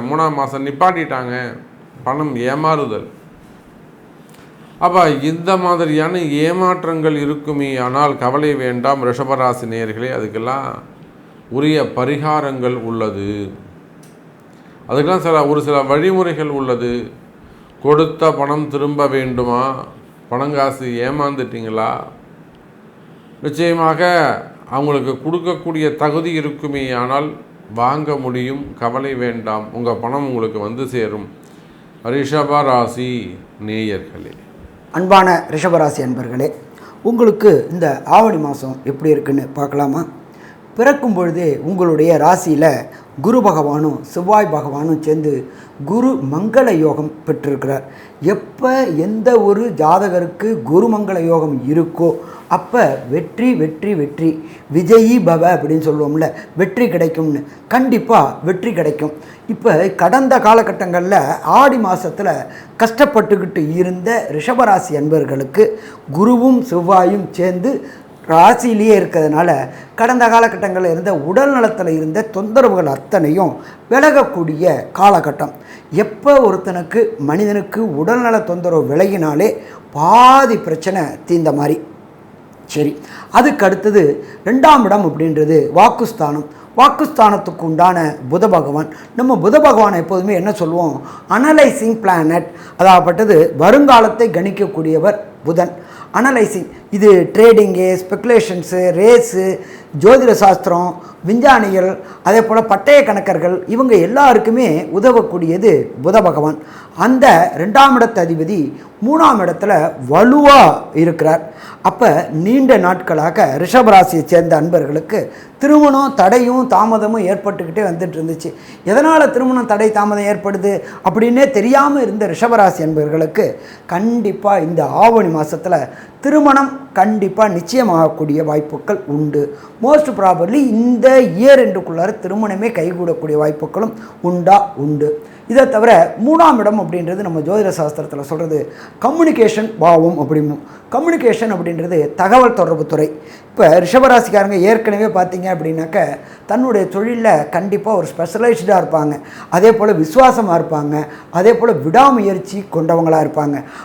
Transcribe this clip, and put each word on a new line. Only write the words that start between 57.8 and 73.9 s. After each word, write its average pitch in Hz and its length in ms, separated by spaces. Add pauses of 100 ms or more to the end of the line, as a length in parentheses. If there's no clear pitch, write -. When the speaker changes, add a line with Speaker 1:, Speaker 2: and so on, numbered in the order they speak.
Speaker 2:
வெற்றி 185 300
கிடைக்கும். 151 400 (340)
இப்ப 175 420 (140)
கடந்த 254 340
காலகட்டங்கள்ல 196 800 (240)
ஆடி 247 360
மாசத்துல 185 520 (500)
கஷ்டப்பட்டுக்கிட்டு 202 1000
இருந்த 180 500
ரிஷபராசி 190 720
அன்பர்களுக்கு 147 800 (360)
குருவும் 240 440 (100)
செவ்வாயும் 180 600
சேர்ந்து 180 400 (560)
ராசியிலேயே 214 720
இருக்கிறதுனால 160 500 (460)
கடந்த 240 320
காலகட்டங்களில் 196 640
இருந்த 165 240
உடல் 196 400
நலத்துல 202 320
இருந்த 160 480
தொந்தரவுகள் 196 580
அத்தனையும் 165 640 (320)
விலகக்கூடிய 175 960 (140)